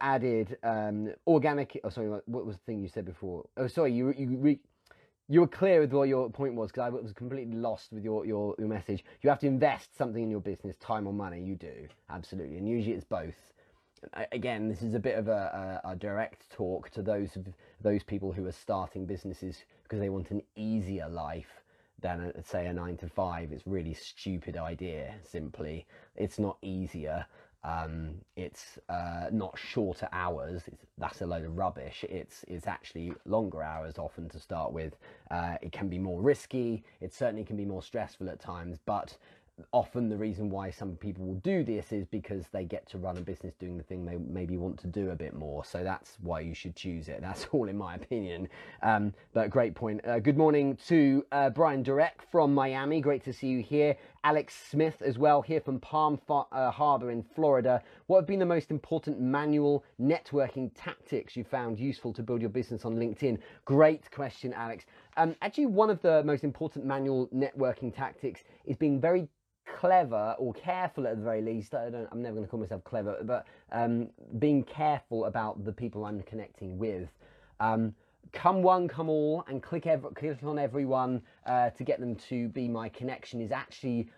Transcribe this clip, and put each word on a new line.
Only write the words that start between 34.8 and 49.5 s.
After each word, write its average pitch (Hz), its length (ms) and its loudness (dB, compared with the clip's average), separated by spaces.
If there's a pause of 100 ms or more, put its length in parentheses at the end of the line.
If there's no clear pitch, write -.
Uh, 85 300 -2
it 85 100 -10
can 101 160 -6
be 90 100 -4
more 92 240 -2
risky. 120 640 0 (180)
It 92 120 -10
certainly 110 320 -2
can 107 120 -6
be 101 80 -4
more 95 160 -6
stressful 95 480 -8
at - 100 -10
times, 87 460 -10
but - 320 -4 (540)
often 123 380 0
the 107 80 -2
reason 104 320 -4
why 95 200 -4
some 90 280 -10
people 92 260 -8
will 92 120 -4
do 170 280 0
this 110 300 -4
is 101 140 -4
because 98 440 -6
they 95 140 -4
get 87 200 -8
to - 120 -14
run 90 200 -6
a 90 40 -6
business 87 360 -8
doing 90 200 -8
the 82 60 -10
thing 90 200 -8
they 85 140 -6
maybe 87 400 -4
want 90 200 -4
to - 80 -16
do 92 260 -2
a 85 40 -4
bit 78 180 -8
more. 73 300 -8
So - 180 -8
that's - 400 -6
why 85 200 -4
you 82 120 -8
should 85 220 -10
choose 82 320 -6
it. - 140 -8
That's 92 280 -8
<laughs> - 40 -4
all 120 160 2
in 101 80 -4
my 92 180 -6
opinion. 92 540 -6 (340)
Um, 104 300 4 (180)
but 110 180 2
great 113 240 4